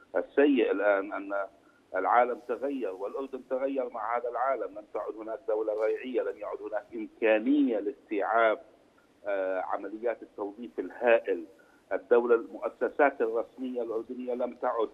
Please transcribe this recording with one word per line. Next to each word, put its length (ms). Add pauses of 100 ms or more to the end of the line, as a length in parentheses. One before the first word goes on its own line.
(160)
السيء 560
الآن 420
أن 200 (640)
العالم 520
تغير 480
والأردن 540
تغير 400
مع 280
هذا 120
العالم، 500
لم 140
تعد 220
هناك 320
دولة 260 (120)
ريعية، 360
لم 160
يعد 240
هناك 320
إمكانية 840
لاستيعاب، 840 (640)
آه، 360
عمليات 640
التوظيف 560
الهائل. 680 (480)
الدولة، 420
المؤسسات 840
الرسمية 600
الأردنية 520
لم 220
تعد 380